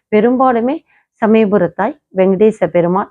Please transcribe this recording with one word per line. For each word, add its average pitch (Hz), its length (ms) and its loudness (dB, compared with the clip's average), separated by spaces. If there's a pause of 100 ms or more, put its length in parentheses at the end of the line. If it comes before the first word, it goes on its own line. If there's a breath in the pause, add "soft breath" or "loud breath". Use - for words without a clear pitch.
(120)
பெரும்பாலுமே 247 640 0 (460)
சமயபுர 208 520 2
தாய், 220 260 -6 (160)
வெங்கடேச 190 520 0
பெருமாள், 175 440 -2